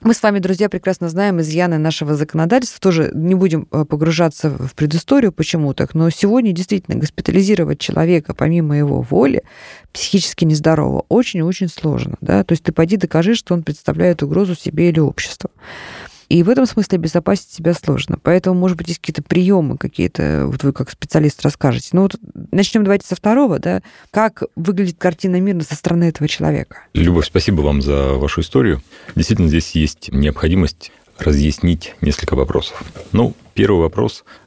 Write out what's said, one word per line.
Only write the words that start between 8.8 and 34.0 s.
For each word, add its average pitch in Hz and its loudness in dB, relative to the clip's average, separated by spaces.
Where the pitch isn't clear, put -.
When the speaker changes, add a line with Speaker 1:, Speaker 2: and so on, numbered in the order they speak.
Speaker 1:
воли - 2
психически - -2
нездорового 151 0
очень-очень 185 0
сложно, - -4
да, - 2
то - 0
есть 156 -2
ты - -2
поди 175 2
докажи, 185 0
что - -4
он 170 0
представляет 160 -2
угрозу 175 0
себе 165 0
или 165 2
обществу. - -4
И 170 4
в 175 2
этом 254 4
смысле 202 0
обезопасить 170 -2
себя 170 -2
сложно. 139 -4
Поэтому, 180 2
может 180 0
быть, 165 -10
есть 170 -8
какие-то - -8
приёмы 180 2
какие-то, 151 -2
вот - -6
вы 139 2
как 131 -4
специалист - -2
расскажете. 131 -2
Ну 180 2
вот 196 -2
начнём 208 2
давайте 196 0
со - -6
второго, 220 2
да. 185 -2
Как 214 0
выглядит 175 -2
картина 180 0
мира 190 0
со 151 -6
стороны 170 0
этого 151 0
человека? - -4
Speaker 2:
Любовь, 82 4
спасибо 92 0
вам 71 2
за 67 0
вашу 69 -2
историю. 87 2
Действительно, 95 2
здесь 80 0
есть - -2
необходимость 80 0
разъяснить 76 0
несколько - -2
вопросов. - -2
Ну, 117 2
первый 104 2
вопрос 82 -2